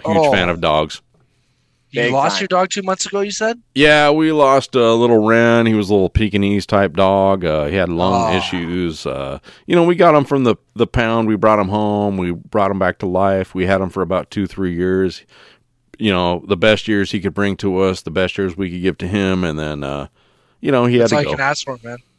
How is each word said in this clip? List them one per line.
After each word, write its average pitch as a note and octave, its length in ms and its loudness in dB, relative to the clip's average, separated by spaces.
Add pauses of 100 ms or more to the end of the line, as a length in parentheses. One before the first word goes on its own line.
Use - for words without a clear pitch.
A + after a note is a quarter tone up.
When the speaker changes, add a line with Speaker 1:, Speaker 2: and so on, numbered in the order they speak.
Speaker 1:
huge - 140 -2
Speaker 2:
Oh. D3+ 140 2
Speaker 1:
fan F2+ 160 2
of E2+ 120 -2
dogs. D#2 420 0 (880)
Speaker 2:
You A#2+ 120 -4
Speaker 3:
Big A#2+ 100 -2
Speaker 2:
lost C#3+ 240 0
Speaker 3:
time. F#3+ 60 -6
Speaker 2:
your F#3+ 60 -6
dog F#3 220 0
two G3+ 120 -8
months F#3+ 240 -6
ago, G3+ 140 -6
you G3+ 100 -4
said? A3+ 300 -6 (140)
Speaker 1:
Yeah, D3 360 4
we D#3 220 2
lost C3+ 420 2
a A#2 200 4
little A#2 320 4
Ren. A#2 400 4
He A2 80 2
was G#2 140 0
a G2+ 60 0
little F#2+ 160 2
Pekingese G2+ 560 0
type G2 280 0
dog. G2 500 2
Uh, D#2 220 0
he D#2+ 100 -2
had F2 120 0
lung F#2 460 0
Speaker 2:
Oh. - 20 0
Speaker 1:
issues. F2 680 -6
Uh, C2+ 320 -8 (280)
you E3+ 100 2
know, E3+ 80 4
we F3 100 2
got E3+ 200 4
him C#3+ 100 4
from C3+ 200 0
the, A2+ 120 2 (180)
the A2 120 0
pound. A2+ 420 0
We A2 80 0
brought G#2+ 220 4
him G2 100 0
home. G#2 480 -2
We F2+ 160 -2
brought G2 380 -2
him G2 80 -4
back F#2 200 -2
to G#2 80 -6
life. F#2+ 480 0
We F#2 120 -2
had F#2+ 140 2
him F#2 80 -4
for F#2+ 140 -4
about F2 280 -4
two, G2 160 -4
three F2+ 280 -4
years. F#2 480 -2 (760)
You A2 140 0
know, F2 340 0
the G2 100 -2
best G#2+ 320 2
years G2+ 240 0
he G#2 80 -4
could F2+ 140 -4
bring G2+ 240 -2
to F#2 200 -2
us, F#2+ 240 0
the E2 80 -12
best F2+ 260 -2
years F#2 200 -4
we F#2+ 140 -6
could F2+ 120 -10
give F2+ 160 -2
to F2 100 -8
him, F#2 360 0
and D#2 140 -4
then, D2+ 260 -6
uh, C#2 240 -8 (520)
you D3 120 -2
know, B2 140 2
he A#2+ 120 2
Speaker 2:
That's A2+ 140 2
Speaker 1:
had D3+ 60 2
Speaker 2:
all D3 40 0
Speaker 1:
to D3 80 -4
Speaker 2:
you D3 40 -4
Speaker 1:
go. - 40 -6
Speaker 2:
can C3+ 80 -2
ask D3 180 -4
for, B2+ 180 -12
man. A#2+ 160 -16 (200)